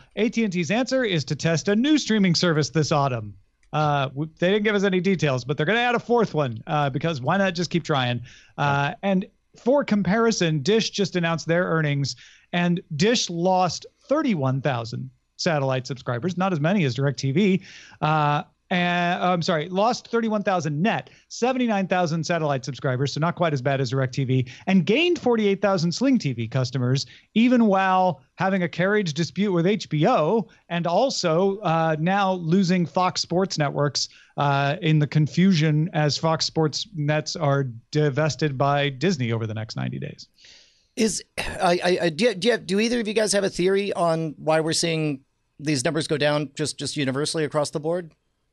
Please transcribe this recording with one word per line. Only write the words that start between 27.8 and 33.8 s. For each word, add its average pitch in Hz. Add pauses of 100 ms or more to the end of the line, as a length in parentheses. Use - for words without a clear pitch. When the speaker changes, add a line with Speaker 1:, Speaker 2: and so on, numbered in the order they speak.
Speaker 1:
having 190
a 165
carriage 190
dispute 180
with 170
H 202
B 151
O 202 (180)
and 170
also, 185
uh, 160
now 190
losing 175
Fox 180
Sports 185
networks, 143 (260)